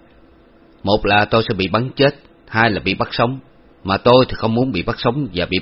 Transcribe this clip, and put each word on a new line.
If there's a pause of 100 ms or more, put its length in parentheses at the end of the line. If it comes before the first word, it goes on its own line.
(840)
"Một
là
tôi
sẽ
bị
bắn
chết, (320)
hai
là
bị
bắt
sống. (460)
Mà
tôi
thì
không
muốn
bị
bắt
sống
và
bị